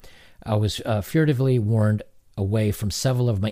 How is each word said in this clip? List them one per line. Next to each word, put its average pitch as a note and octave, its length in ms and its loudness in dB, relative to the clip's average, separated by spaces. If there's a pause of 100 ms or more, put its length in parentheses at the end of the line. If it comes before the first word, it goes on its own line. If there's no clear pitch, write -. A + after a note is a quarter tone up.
(420)
I G#2+ 140 -2
was, G#2+ 280 -2
uh, G#2+ 160 -2
furtively C3+ 580 2
warned G#2+ 440 2 (340)
away G#2 340 0
from G#2 200 -4
several B2 400 0
of G2 100 0
my G#2+ 120 0